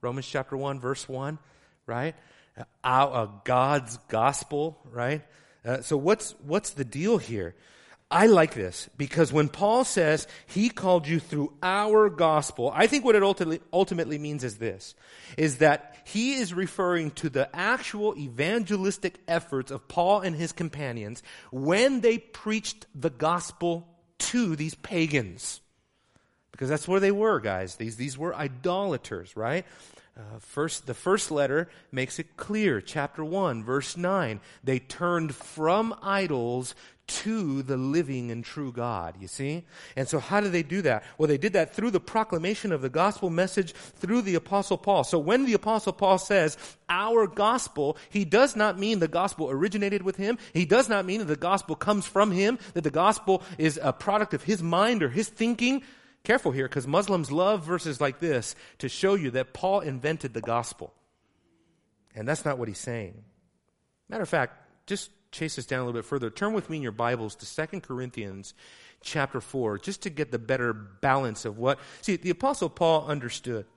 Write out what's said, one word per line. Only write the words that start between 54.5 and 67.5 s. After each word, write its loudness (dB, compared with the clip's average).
mind 2
or 2
his -2
thinking. 0
Careful 2
here, -2
'cause -4
Muslims 2
love 2
verses -4
like -2
this -2
to -6
show 2
you -2
that -4
Paul 0
invented -4
the -6
gospel. -4
And -10
that's -2
not -2
what -4
he's -8
saying. -8
Matter -6
of -6
fact, 0
just -8
chase -8
us -8
down -2
a -4
little -4
bit -10
further. -4
Turn -4
with -4
me -6
in -6
your -4
Bibles -2
to -20
Second -8